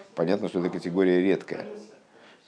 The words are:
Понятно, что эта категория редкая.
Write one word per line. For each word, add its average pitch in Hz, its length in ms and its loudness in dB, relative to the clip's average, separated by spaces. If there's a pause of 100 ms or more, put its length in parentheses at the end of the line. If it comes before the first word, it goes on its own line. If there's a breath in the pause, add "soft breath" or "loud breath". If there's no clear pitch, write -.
(140 loud breath)
Понятно, 90 340 0
что 92 120 -2
эта 87 80 0
категория 90 540 2
редкая. - 420 -2 (840 soft breath)